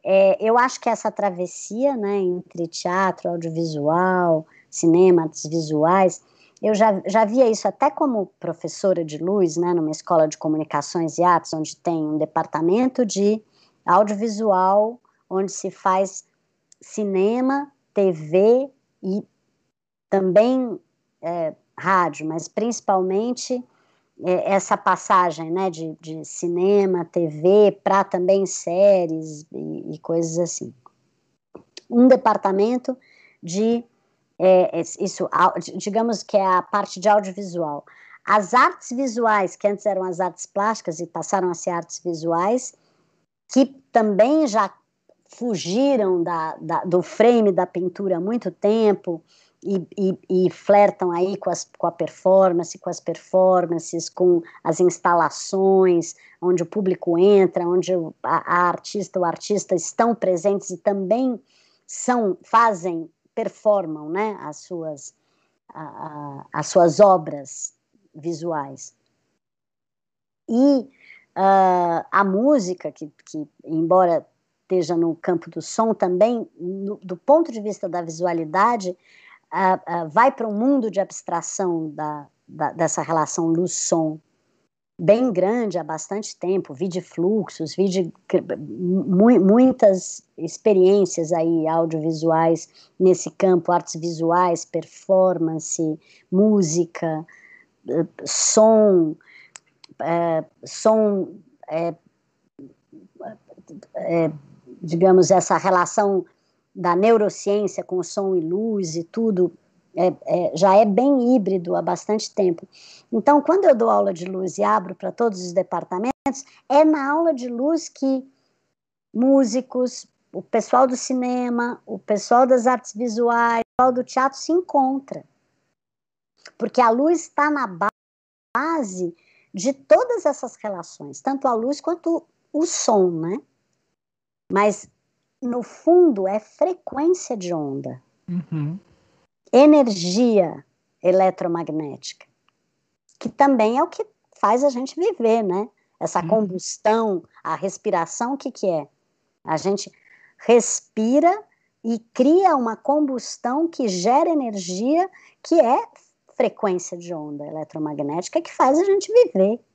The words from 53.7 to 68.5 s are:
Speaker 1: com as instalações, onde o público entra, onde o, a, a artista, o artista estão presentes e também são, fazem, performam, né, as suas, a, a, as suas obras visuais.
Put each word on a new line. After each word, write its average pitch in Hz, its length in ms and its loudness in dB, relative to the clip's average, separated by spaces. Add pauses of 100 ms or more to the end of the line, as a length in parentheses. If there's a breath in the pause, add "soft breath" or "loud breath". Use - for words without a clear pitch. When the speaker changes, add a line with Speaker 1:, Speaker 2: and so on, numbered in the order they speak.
Speaker 1:
com 175 320 2 (220 loud breath)
as 165 160 -2
instalações, 180 1400 2 (260 soft breath)
onde 175 220 0
o 165 40 -2
público 180 520 -2
entra, 190 480 4
onde 180 280 0
o, 165 280 -4
a, 143 140 0
a 175 320 0
artista, 180 500 -6
o 180 60 0
artista 185 500 -4
estão 226 400 -2
presentes 190 560 -2
e 180 60 -10
também 208 640 -2 (460)
são, 226 560 -4
fazem, 180 680 0 (240)
performam, 175 760 -2
né, 202 320 -4
as - 180 -14
suas, 156 560 -12 (540)
a, - 140 -18
a, 147 720 -14
as 147 160 -6
suas 175 320 4
obras 156 720 2 (400)
visuais. 151 800 -8 (1500)